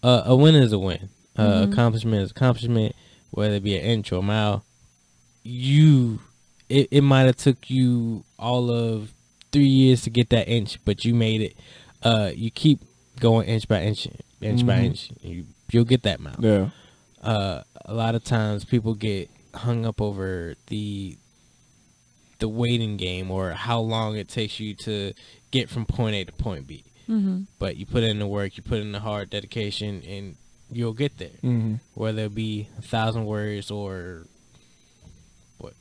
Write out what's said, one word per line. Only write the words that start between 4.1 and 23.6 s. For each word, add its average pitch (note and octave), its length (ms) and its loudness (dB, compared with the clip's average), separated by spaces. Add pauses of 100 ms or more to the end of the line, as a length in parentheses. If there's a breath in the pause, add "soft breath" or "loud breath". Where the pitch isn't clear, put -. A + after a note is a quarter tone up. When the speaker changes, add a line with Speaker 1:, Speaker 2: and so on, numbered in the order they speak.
Speaker 1:
or F2+ 60 0
a - 20 -2
mile, G#2 420 0 (800)
you, B2+ 760 4 (500)
it, C3+ 220 4
it C#3+ 100 6
might C3+ 220 6
have B2+ 120 6
took - 340 0
you A#2+ 540 0 (160)
all B2 320 0
of A2+ 400 -4 (400)
three C#3+ 160 6
years C3 360 6
to A#2+ 60 -4
get A#2 200 0
that A2+ 180 2
inch, A2+ 380 -2
but G#2 180 -2
you A#2 100 2
made A2 280 2
it. - 160 -6 (460 loud breath)
Uh, A2 300 2
you A2+ 180 -6
keep - 280 4 (400)
going A2+ 300 4
inch A2 180 -2
by G2+ 140 2
inch, G#2 260 -4 (320)
inch A#2+ 260 0
by A#2+ 100 4
Speaker 3:
Mm-hmm. A#2+ 100 4
Speaker 1:
inch. - 260 -4 (100)
You, E2+ 240 -12 (260)
you'll A#2 120 6
get A#2+ 200 2
that - 180 -4
mile. C#2+ 180 -14
Speaker 3:
Yeah. G#2 300 4 (520 soft breath)
Speaker 1:
Uh, G2 420 -4 (200)
a - 100 -12
lot A2+ 220 -2
of A#2 80 -4
times G#2+ 400 -2
people A2+ 300 -2
get G2+ 360 -6 (260)
hung A#2 300 -4
up A2+ 140 -6
over F#2+ 560 -6 (120)
the, G2+ 500 -8 (1200)
the A2+ 100 -2
waiting A2+ 480 -2
game F#2 320 -6
or F#2 220 -4
how A#2 280 -4